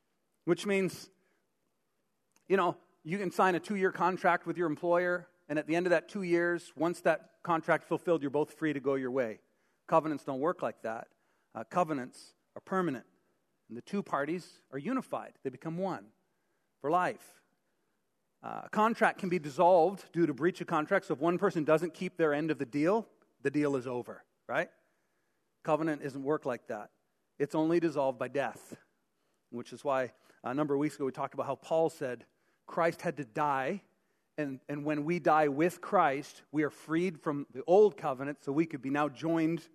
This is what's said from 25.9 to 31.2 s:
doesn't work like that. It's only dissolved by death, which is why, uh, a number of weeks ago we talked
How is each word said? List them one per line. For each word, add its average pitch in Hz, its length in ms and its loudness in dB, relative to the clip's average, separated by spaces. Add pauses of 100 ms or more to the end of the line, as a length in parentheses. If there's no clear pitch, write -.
doesn't 139 200 -8
work 143 220 -2
like 120 220 -6
that. 107 240 -8 (480)
It's 143 160 -2
only 160 240 4
dissolved 139 400 0
by 127 80 -4
death, 123 480 -6 (760)
which 120 240 -10
is 120 100 -16
why, 131 220 0 (400)
uh, 117 40 -4
a 123 40 -2
number 143 200 0
of 139 60 2
weeks 151 160 -2
ago 143 100 -4
we 131 60 -2
talked 135 220 -8